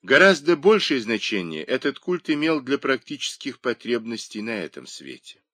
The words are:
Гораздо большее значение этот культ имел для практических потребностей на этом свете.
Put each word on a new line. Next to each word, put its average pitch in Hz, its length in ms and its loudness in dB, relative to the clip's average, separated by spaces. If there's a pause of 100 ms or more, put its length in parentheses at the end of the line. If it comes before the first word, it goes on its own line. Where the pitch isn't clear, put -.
Гораздо 165 540 6
большее 160 440 4
значение 98 640 -4
этот 131 360 -4
культ 180 300 -6
имел 156 320 0
для 131 180 -2
практических - 840 -6
потребностей 113 800 -6
на 113 140 -6
этом 73 300 -10
свете. - 560 -18 (120)